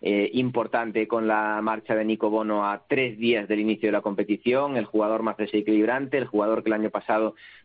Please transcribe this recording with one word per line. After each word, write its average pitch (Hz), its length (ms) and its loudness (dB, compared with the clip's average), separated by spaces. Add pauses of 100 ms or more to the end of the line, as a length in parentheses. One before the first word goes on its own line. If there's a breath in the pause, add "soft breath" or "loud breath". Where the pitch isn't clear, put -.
eh, 101 320 0
importante 117 720 -2
con 113 220 0
la 107 320 0
marcha 110 340 -2
de 110 120 0
Nico 110 240 0
Bono 107 360 0
a 101 220 -4
tres 127 300 -2
días 113 280 2
del 104 140 0
inicio 110 280 0
de 104 40 2
la 104 80 2
competición, 110 800 0
el 107 80 -2
jugador 110 360 0
más 107 140 -2
desequilibrante, 107 800 0
el 123 100 -2
jugador 104 360 0
que 113 80 0
el 107 100 2
año 107 80 0
pasado, 110 460 0 (300 loud breath)